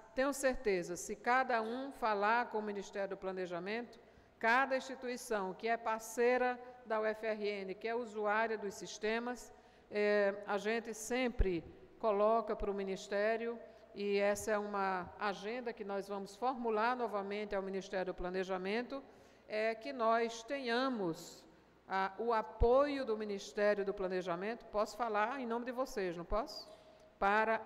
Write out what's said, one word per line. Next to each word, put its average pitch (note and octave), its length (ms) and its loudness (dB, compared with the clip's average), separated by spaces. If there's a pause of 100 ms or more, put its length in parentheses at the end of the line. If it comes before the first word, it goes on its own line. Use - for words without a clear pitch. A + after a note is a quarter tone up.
(160)
tenho C4+ 180 2
certeza, G3+ 600 0
se G3+ 200 -8
cada A#3+ 460 2
um B3+ 300 -4
falar A3+ 580 2
com A3 100 -2
o - 20 -2
Ministério G3+ 480 -4
do F#3+ 80 -6
Planejamento, F#3+ 800 -4 (400)
cada B3+ 380 4
instituição B3 760 -4
que A3 140 -6
é A#3 80 2
parceira B3 800 2 (280)
da G#3+ 160 0
U A3 40 2
F A3 200 -2
R G#3+ 220 -2
N, G3 280 -4
que G#3 120 -6
é A#3 80 -2
usuária A3 640 0
dos G3+ 180 -4
sistemas, A#3 800 -4 (380)
eh, G#3 420 4 (120)
a G#3 120 0
gente A3 360 -2
sempre A#3 720 2 (420)
coloca A3 480 4
para G3+ 160 -2
o G3 40 2
Ministério, G#3 840 0 (380)
e G3+ 220 0
essa G3+ 340 2
é G#3 60 2
uma G3 600 -2
agenda G#3+ 540 -4
que G#3+ 140 -8
nós G3 280 -2
vamos G3 220 -8
formular A#3+ 640 0
novamente G#3 580 -2
ao F#3+ 140 0
Ministério F#3 420 -4
do F3+ 100 -6
Planejamento, F#3+ 800 -2 (460)
é A3 260 0
que C#4 200 -8
nós A#3 500 2
tenhamos A#3+ 1000 -2 (420)
a, F#3+ 320 0
o A#3 140 2
apoio B3 720 4
do A3 180 0
Ministério G3+ 640 2
do F#3+ 80 0
Planejamento, F#3 720 -2
posso G#3+ 320 -2
falar A3+ 420 0
em B3 80 -4
nome A#3 180 -2
de B3+ 60 -6
vocês, G#3+ 460 -2
não E3+ 80 -8
posso? - 440 -4 (480)
Para A3 480 4